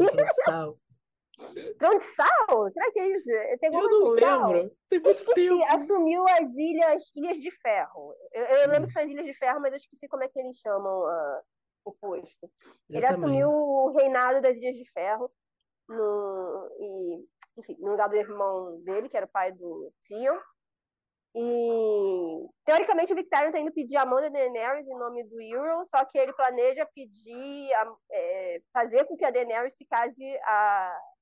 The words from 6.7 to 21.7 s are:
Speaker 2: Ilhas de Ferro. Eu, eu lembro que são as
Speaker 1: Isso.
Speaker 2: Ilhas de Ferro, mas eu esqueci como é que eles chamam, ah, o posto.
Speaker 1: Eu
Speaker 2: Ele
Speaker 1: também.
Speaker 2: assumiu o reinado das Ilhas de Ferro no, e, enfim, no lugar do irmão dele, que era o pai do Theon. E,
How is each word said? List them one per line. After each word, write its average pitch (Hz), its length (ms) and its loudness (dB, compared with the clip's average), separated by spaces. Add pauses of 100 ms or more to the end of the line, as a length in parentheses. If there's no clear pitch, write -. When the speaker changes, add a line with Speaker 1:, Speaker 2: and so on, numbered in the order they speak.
Speaker 2:
Ilhas 320 220 -6
de 294 140 -10 (100)
Ferro. 160 540 -4 (180)
Eu, 226 100 -4
eu 277 260 4
lembro 294 180 2
que - 60 -12
são 330 80 -2
as 302 80 -2
Speaker 1:
Isso. 277 80 -10
Speaker 2:
Ilhas 320 80 -6
de 277 120 -10
Ferro, 269 240 0
mas 277 120 0
eu 277 40 -8
esqueci - 300 -18
como 262 160 -6
é 262 60 -6
que 277 100 -10
eles 254 180 -10
chamam, 196 500 -4
ah, 156 340 -4 (420)
o 208 100 -14
posto. - 500 -12
Speaker 1:
Eu - 540 -16
Speaker 2:
Ele - 100 2
Speaker 1:
também. - 160 0
Speaker 2:
assumiu 277 260 2
o 285 480 2
reinado 262 420 4
das 254 160 4
Ilhas 254 200 -6
de 240 160 -18
Ferro 214 400 -4 (560)
no, 202 840 -4 (100)
e, 185 800 -10
enfim, - 200 -14
no 202 120 -6
lugar 208 160 0
do 202 80 -2
irmão 196 680 -4
dele, 202 260 -6
que - 80 -6
era 190 80 -4
o - 40 -14
pai 185 220 -4
do 170 400 -12 (160)
Theon. 254 300 -2 (960)
E, 220 1120 0 (200)